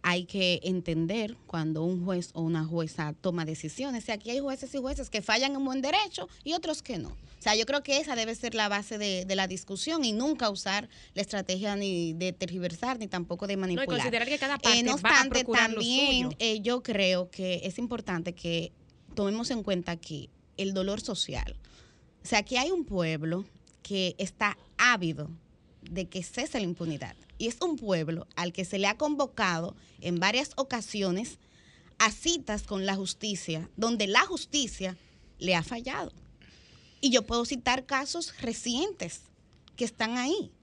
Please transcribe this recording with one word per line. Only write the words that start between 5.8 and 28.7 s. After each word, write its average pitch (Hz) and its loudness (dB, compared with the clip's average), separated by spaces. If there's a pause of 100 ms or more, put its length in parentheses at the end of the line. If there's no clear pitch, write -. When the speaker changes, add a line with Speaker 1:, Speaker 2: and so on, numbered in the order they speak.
Speaker 1:
derecho 349 0 (160)
y 311 -2
otros 330 -2
que 220 -8
no. 123 -6
O - -16
sea, 214 6
yo 220 4
creo 277 0
que 277 2
esa 294 0
debe 226 -2
ser 220 -6
la 214 2
base 202 -2
de, 190 0
de 190 0
la 190 4
discusión 220 -2
y 220 2
nunca 247 2
usar 196 -2 (260)
la 196 -2
estrategia 196 -2
ni 180 0
de 180 -2
tergiversar 180 -4
ni 214 -8
tampoco 180 -4
de 196 -2
Speaker 2:
No, 190 -2
y - 0 (140)
Speaker 1:
manipular. 269 0
Speaker 2:
considerar 240 0
que 294 0
cada 277 0
Speaker 1:
Eh, - -8
Speaker 2:
parte 240 6
Speaker 1:
no 247 4
Speaker 2:
va - 2
a - 2
Speaker 1:
obstante, 269 6
Speaker 2:
procurar 233 4
lo 226 -2
Speaker 1:
también, 254 4
Speaker 2:
suyo. - -6
Speaker 1:
eh, 220 0
yo 247 0
creo 185 2
que 185 -2
es 190 -4
importante 202 -2
que 170 -2 (420)
tomemos 214 0
en 233 -2
cuenta 180 -2
aquí 156 -8 (260)
el 196 -2
dolor 190 0
social. - -4 (680)
O - -14
sea, 214 4
aquí 220 -2
hay 277 2
un 339 0
pueblo 165 0 (380)
que 190 0
está 202 -2 (200)
ávido 170 4 (520)
de 175 -6
que 185 -8
cese 269 -4
la 196 0
impunidad. 165 -4 (240)
Y 226 0
es 240 -4
un 339 0
pueblo 170 0 (100)
al 175 -2
que 185 -4
se 196 -4